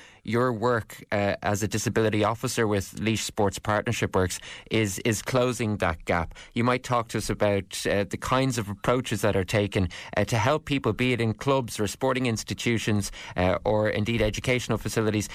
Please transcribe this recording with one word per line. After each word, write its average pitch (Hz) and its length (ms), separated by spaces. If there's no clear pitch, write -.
your 120 280
work, 117 600
uh, 101 300
as 101 200
a 104 60
disability 107 560
officer 113 420
with 104 340
Laois 107 200
Sports - 380
Partnership 107 580
Works 92 240
is, 107 300
is 113 220
closing 123 560
that 85 260
gap. 85 300
You 117 100
might 123 180
talk 120 260
to 117 100
us 104 120
about, 101 560
uh, 101 180
the - 120
kinds 127 420
of 101 100
approaches 120 520
that 101 160
are 95 80
taken, 101 440
uh, 104 80
to 123 120
help 135 280
people, 135 280
be 127 200
it 113 80
in 110 140
clubs 135 440
or 104 80
sporting 131 400
institutions, 107 840
uh, 90 280
or 107 240
indeed 110 340
educational 113 560
facilities, 107 560